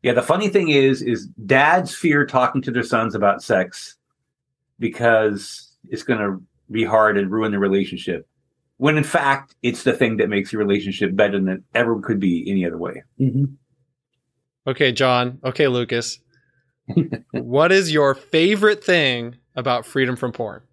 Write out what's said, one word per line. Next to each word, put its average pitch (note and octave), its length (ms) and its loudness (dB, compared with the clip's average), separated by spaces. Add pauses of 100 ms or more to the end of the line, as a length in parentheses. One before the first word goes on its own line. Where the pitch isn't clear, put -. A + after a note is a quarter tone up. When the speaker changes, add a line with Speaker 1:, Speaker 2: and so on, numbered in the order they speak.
Speaker 1:
Yeah, - 120 2
the - 80 2
funny G3 260 0
thing F#3 200 0
is, C3+ 320 4
is A2+ 280 -4 (180)
dads D3+ 480 2
fear D3 320 0
talking B2+ 360 0
to B2+ 100 -6
their B2 100 -2
sons A2+ 320 -2
about G2+ 260 2
sex - 560 -4 (840)
because A2 960 0 (140)
it's - 120 -8
gonna G#2 360 -2 (340)
be A2+ 120 -2
hard G#2+ 320 4
and G2 140 0
ruin A2 220 0
the G2 80 -2
relationship. F#2 640 -2 (520)
When D3+ 200 2
in D3 60 0
fact, C#3 580 0
it's A#2+ 220 -4
the B2 80 4
thing A2+ 240 0
that G2+ 120 2
makes G2+ 240 -2
your G#2+ 80 -4
relationship G2 540 0
better G2+ 240 2
than F#2+ 100 0
it F#2 140 -6 (100)
ever A2+ 280 0
could G#2+ 180 -2
be F2+ 320 0
any F#2+ 160 0
other E2 120 -6
way. - 260 -10 (160)
Speaker 2:
Mm-hmm. C3+ 240 2 (1200)
Speaker 3:
Okay, C3 260 0
John. B2 520 0
Okay, C3 240 2
Lucas. A#2+ 500 -2 (680)
Speaker 2:
<laughs> D3+ 100 2 (320)
Speaker 3:
What B2+ 400 0
is F#3 220 2
your C#3+ 240 2
favorite G3+ 680 2
thing B2+ 540 0 (180)
about B2 320 -2
freedom B2+ 300 -2
from A#2+ 160 -6
porn? G#2+ 300 -10 (100)